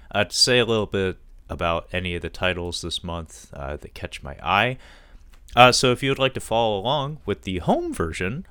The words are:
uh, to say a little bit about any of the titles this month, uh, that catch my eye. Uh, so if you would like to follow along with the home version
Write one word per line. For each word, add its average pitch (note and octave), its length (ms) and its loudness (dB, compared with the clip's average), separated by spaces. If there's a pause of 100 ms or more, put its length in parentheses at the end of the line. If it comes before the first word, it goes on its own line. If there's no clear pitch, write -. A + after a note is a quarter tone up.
(120)
uh, G2+ 120 2
to - 100 -4
say B2 260 4
a A#2 60 4
little A2 200 2
bit F#2+ 320 -2 (320)
about E2+ 420 -2
any F2+ 240 -4
of E2+ 60 -6
the E2 80 -8
titles F2 520 -4
this - 220 -8
month, E2+ 500 -12
uh, C#2+ 220 -8
that - 180 -16
catch - 300 -12
my C#2+ 180 -12
eye. B2 360 2 (760)
Uh, B2 200 10
so B2+ 180 2
if A#2+ 100 -2
you C#3 80 0
would C3+ 100 -2
like C3+ 160 0
to A2+ 40 -6
follow A2 400 0
along C#3+ 460 -4
with G2+ 160 -4
the F#2 160 -6
home D4 360 0
version F2+ 580 -4